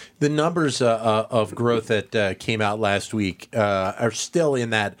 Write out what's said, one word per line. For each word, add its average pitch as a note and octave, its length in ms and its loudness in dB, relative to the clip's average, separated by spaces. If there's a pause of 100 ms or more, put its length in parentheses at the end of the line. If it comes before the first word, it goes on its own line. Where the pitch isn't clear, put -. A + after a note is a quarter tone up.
(180)
The D3 100 2
numbers, D3+ 540 0
uh, A#2 140 4
uh, A2 340 0
of G#2+ 240 0
growth A#2 320 0
that, G#2+ 280 -2
uh, G2 200 0
came A2 260 -2
out G#2+ 200 0
last G2+ 340 0
week, G2 400 -4
uh, G2+ 440 0
are A#2+ 120 0
still D#3+ 440 0
in A#2 160 -2
that G#2 300 -2